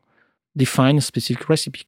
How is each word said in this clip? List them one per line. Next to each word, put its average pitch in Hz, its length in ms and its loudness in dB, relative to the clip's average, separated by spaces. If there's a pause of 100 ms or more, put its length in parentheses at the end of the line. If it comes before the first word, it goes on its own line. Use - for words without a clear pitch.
(560)
define 135 400 2
a 143 40 4
specific - 480 -6
recipe? 156 400 -2